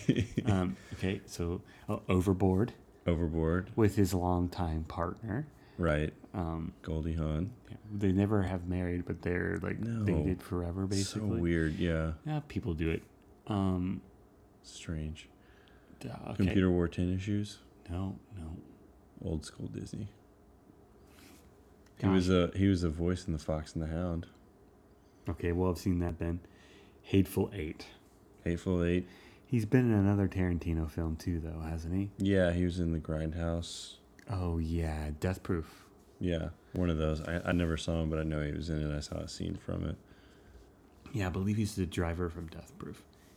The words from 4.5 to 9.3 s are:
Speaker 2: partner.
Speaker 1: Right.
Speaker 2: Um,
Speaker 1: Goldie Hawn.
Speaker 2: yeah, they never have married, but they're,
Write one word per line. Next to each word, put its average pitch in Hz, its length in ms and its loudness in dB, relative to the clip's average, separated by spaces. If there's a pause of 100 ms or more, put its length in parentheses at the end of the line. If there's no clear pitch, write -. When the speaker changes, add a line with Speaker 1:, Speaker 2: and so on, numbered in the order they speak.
Speaker 2:
partner. 98 640 -4 (300)
Speaker 1:
Right. 78 340 2 (220)
Speaker 2:
Um, 82 480 -4
Speaker 1:
Goldie 80 320 -4
Hawn. 80 380 0 (180)
Speaker 2:
yeah, - 80 -14 (160)
they 101 180 2
never 101 320 4
have 92 240 -4
married, 87 380 -2
but 87 160 -6
they're, 90 400 0